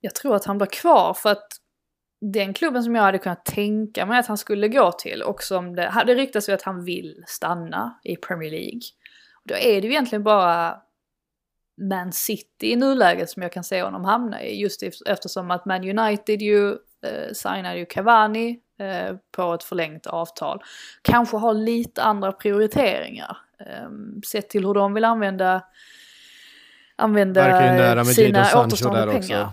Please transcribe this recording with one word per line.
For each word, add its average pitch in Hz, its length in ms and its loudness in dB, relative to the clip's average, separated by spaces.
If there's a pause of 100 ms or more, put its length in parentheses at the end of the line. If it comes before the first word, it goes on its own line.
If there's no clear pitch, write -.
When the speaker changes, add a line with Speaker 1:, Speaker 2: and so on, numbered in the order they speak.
Speaker 1:
Jag 190 140 -8
tror 254 200 0
att 196 100 -2
han 202 120 -4
blir 202 100 0
kvar, 202 460 4
för - 160 -2
att 208 180 -2 (840)
den 196 200 -2
klubben 247 300 -2
som 233 120 -2
jag 220 80 4
hade 196 140 4
kunnat 185 280 -4
tänka 208 600 -4
mig 233 140 2
att 240 80 -2
han 214 100 -4
skulle 208 300 -2
gå 220 240 4
till, - 300 -10
och - 220 -6
som 180 320 -6
det 175 120 -2
hade 226 280 4
ryktats 254 340 -2
ju 196 40 2
att 185 80 -2
han 180 240 -8
vill 175 420 -10
stanna 170 760 -6
i 175 120 -6
Premier 160 360 -10
League. 240 300 -10 (640)
Då - 100 -6
är 208 260 2
det 208 60 -4
ju 247 60 -2
egentligen 240 300 -2
bara 175 540 2 (1120)
Man 185 240 -6
City - 580 -6
i 240 40 0
nuläget 214 540 2
som - 120 -12
jag 175 100 -6
kan 180 120 -8
se 180 200 -4
honom 185 220 -8
hamna 220 380 -2
i, - 180 -8
just - 220 -4
if-, - 220 -10
eftersom 180 460 -6
att 180 140 -4
Man 190 340 -4
United 214 420 0
ju, 208 280 2 (360)
eh, - 280 -8
signade 190 440 -8
ju 175 80 -8
Cavani, 220 720 2 (200)
eh, 190 360 -6 (200)
på 175 180 -2
ett 170 100 -8
förlängt 160 440 -8
avtal. 165 560 -8 (380)
Kanske 233 360 2
har 220 160 2
lite 226 500 -2
andra 202 280 0
prioriteringar, 208 1080 -2 (300)
ehm, - 580 -14
sett 208 240 -6
till 196 160 0
hur 202 80 2
de 202 200 2
vill 214 120 2
använda, 190 560 0 (1300)
använda 196 460 4
Speaker 2:
Verkar 185 320 6
ju - 80 6
nära 120 220 6
med 120 40 2
Speaker 1:
sina - 320 6
Speaker 2:
Jadon - 60 6
Sancho 240 220 6
Speaker 1:
återstående 202 320 0
Speaker 2:
där 214 80 2
också. 220 120 0
Speaker 1:
pengar. 202 340 -4